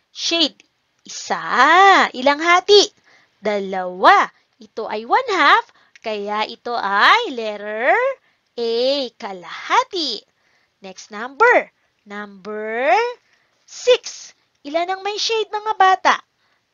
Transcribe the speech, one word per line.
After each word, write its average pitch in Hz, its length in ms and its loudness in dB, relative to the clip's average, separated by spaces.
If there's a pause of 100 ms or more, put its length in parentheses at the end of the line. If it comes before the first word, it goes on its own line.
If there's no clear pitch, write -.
(140)
shade? 330 480 -2 (400)
Isa. 185 400 -8 (720)
Ilang 285 260 0
hati? 359 460 4 (560)
Dalawa. 196 880 2 (320)
Ito 220 240 -12
ay 214 240 -8
one 494 240 0
half. 349 320 4 (360)
Kaya 214 440 -6
ito 233 320 -8
ay 277 560 2
letter 214 640 -2 (600)
A, 233 160 -4 (440)
kalahati. 240 1040 -6 (600)
Next 190 320 -20
number, 269 560 0 (400)
number 214 800 -8 (800)
six. - 640 -2 (320)
Ilan 330 240 -4
ang 381 160 -8
may 415 160 -6
shade, 440 320 -4
mga 427 240 -6
bata? 370 380 2 (580)